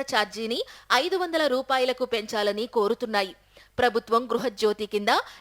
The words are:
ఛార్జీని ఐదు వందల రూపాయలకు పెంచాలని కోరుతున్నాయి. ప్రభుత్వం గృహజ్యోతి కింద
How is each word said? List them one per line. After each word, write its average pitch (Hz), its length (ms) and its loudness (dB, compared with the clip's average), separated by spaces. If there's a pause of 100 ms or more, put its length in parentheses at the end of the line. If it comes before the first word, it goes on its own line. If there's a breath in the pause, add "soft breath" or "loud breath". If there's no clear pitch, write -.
(140)
ఛార్జీని 220 460 -2 (340 loud breath)
ఐదు 339 300 2
వందల 330 240 0
రూపాయలకు 254 680 0
పెంచాలని 214 540 -2 (100)
కోరుతున్నాయి. 208 560 0 (460 soft breath)
ప్రభుత్వం 233 420 2 (100)
గృహజ్యోతి 214 540 0
కింద 208 260 0 (300 loud breath)